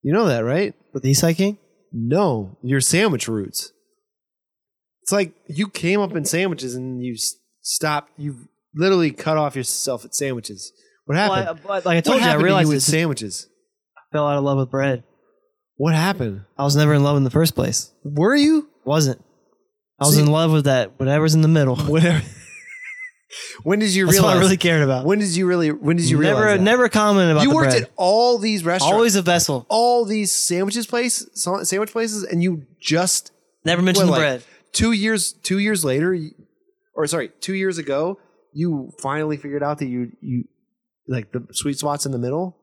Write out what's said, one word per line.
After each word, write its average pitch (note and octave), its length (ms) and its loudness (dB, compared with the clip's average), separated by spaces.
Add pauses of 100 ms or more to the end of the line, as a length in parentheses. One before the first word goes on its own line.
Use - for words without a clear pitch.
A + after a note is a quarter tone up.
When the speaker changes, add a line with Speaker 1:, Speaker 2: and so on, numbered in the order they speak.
Speaker 1:
You C#3 120 -4
know A3 120 2
that, B2 160 2
right? E3 320 -2 (200)
Speaker 2:
With C3+ 120 -8
East C3+ 160 2
Side E3 160 2
King? G3+ 200 0 (340)
Speaker 1:
No, A#2 720 -2
your C3 180 0
sandwich E3 460 0
roots. G#2+ 440 -8 (1300)
It's - 80 -4
like F#3+ 220 0 (140)
you F3 220 -4
came F#3+ 320 -2
up G3 140 -4
in D3+ 100 -4
sandwiches D3+ 500 -4
and B2+ 280 -8
you B2 100 -6
s-, - 220 -6 (260)
stopped. - 560 -4
You've C#3+ 300 -12 (260)
literally E3+ 380 2
cut D#3 260 -2
off D3 180 -2
yourself B2 480 -6
at A#2+ 120 -14
sandwiches. A#2+ 580 -8 (320)
What D3 100 -2
Speaker 2:
Well, G3 180 2
Speaker 1:
happened? E3+ 260 -4
Speaker 2:
I, D3+ 80 -18
but G3 180 -4
like E3+ 120 2
I E3 40 2
told A#3 140 2
Speaker 1:
What C4 60 4
Speaker 2:
you, A#3+ 40 4
I - 40 4
Speaker 1:
happened D3+ 120 2
to E3 40 4
Speaker 2:
realized F#3 200 4
Speaker 1:
you D3+ 40 0
with C#3+ 80 0
Speaker 2:
it's C3+ 80 0
Speaker 1:
sandwiches? C#3+ 600 -2 (500)
Speaker 2:
I - 40 -20 (100)
fell D3 160 -2
out C#3+ 100 0
of C#3 60 -2
love C#3 140 0
with B2+ 140 -2
bread. C3+ 320 -2 (760)
Speaker 1:
What D#3+ 160 0
happened? D#3 480 -2 (160)
Speaker 2:
I C#3 60 -4
was C#3+ 120 0
never D3+ 180 4
in C#3+ 100 4
love C#3+ 140 2
in C#3 60 2
the B2+ 60 0
first D#3 260 2
place. - 360 -4 (120)
Speaker 1:
Were D#3 320 0
you? D4+ 340 2 (140)
Speaker 2:
Wasn't. C#3 380 0 (800)
I C#3 60 -2
was D3+ 100 6
Speaker 1:
See D3+ 60 6
Speaker 2:
in D3 60 4
love D#3 240 2
with D3+ 140 2
that, B2 340 0
whatever's D3+ 360 2
in D#3+ 60 4
the D#3 60 4
middle. C#3+ 280 2
Speaker 1:
<laughs> - 20 -8
Whatever. D#3 440 2 (1400)
When G3 160 0
did G#3 140 0
you F#3+ 120 2
Speaker 2:
That's F3+ 120 4
Speaker 1:
realize? F#3 160 4
Speaker 2:
what F3+ 40 4
I - 40 4
really F#3+ 160 4
cared E3 260 2
about. C3 220 0
Speaker 1:
When G3+ 140 2
did F#3+ 160 -2
you F#3 120 0
really, E3+ 240 2
when D#3 260 0
did E3+ 120 0
you C#3+ 100 4
Speaker 2:
Never, G3+ 220 4
Speaker 1:
realize G#3 180 4
that? F3+ 40 4
Speaker 2:
never A#3+ 260 4
comment G3+ 420 4
about D3+ 120 4
Speaker 1:
You - 60 4
Speaker 2:
the C#3+ 60 4
Speaker 1:
worked C3+ 160 4
Speaker 2:
bread. A#2 120 2
Speaker 1:
at - 140 -12
all A3+ 400 2
these G#3 280 -2
restaurants. F3 280 2
Speaker 2:
Always A3 220 4
a G3 60 2
vessel. E3 480 0
Speaker 1:
All A#3+ 360 2
these G#3 260 -2
sandwiches G3+ 560 -2
place, A#3+ 460 -4
sa-, - 300 -6
sandwich G#3 280 -4
places, G#3+ 320 -4
and E3+ 200 -2
you E3 220 -2 (160)
just - 500 -2 (340)
Speaker 2:
Never F3 160 0
mentioned F#3 280 4
Speaker 1:
what, C#3+ 100 4
Speaker 2:
the - 60 2
Speaker 1:
like, C3 160 -2
Speaker 2:
bread. - 20 -20 (300)
Speaker 1:
two A3+ 180 2
years, G#3+ 420 0 (100)
two F#3+ 160 -2
years G3+ 240 0
later, D3 300 0
y-, D#3+ 180 -6 (640)
or D3 140 -4
sorry, D3 220 -4 (120)
two F#3+ 140 -6
years F#3+ 220 -2
ago, D#3 420 -4 (340)
you D3+ 380 -4 (100)
finally D3+ 360 -4
figured C#3+ 260 -6
out D3 160 -4
that C#3 80 -6
you, B2 240 -6 (100)
you, B2 220 -6 (640)
like, A#2+ 240 -8
the B2 200 -8
sweet C#3+ 280 -6
spot's C#3+ 260 -4
in C#3 80 -6
the B2 60 -6
middle? D#3+ 440 -6